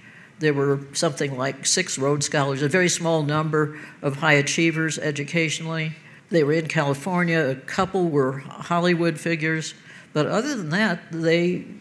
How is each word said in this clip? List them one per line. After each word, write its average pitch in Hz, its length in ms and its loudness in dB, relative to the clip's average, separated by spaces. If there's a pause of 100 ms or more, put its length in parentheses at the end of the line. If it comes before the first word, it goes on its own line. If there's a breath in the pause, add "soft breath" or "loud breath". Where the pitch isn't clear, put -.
(400 loud breath)
There 151 140 2
were 139 260 2 (140)
something 143 440 -2
like 135 280 -4
six - 320 0
Rhodes 143 280 0
Scholars, 139 360 0
a 147 80 2
very 180 200 4
small 165 340 0
number 151 540 0 (240 loud breath)
of 143 160 -2
high 156 160 4
achievers 156 640 2
educationally. 160 960 -4 (360 loud breath)
They 165 140 4
were 143 100 2
in 160 140 0
California. 165 720 0
A 131 160 0
couple 185 540 0
were 139 300 2
Hollywood 170 800 0
figures. 160 540 -2 (400 loud breath)
But 151 120 2
other 247 300 0
than 180 140 -6
that, 180 300 0 (120)
they, 165 520 2 (180)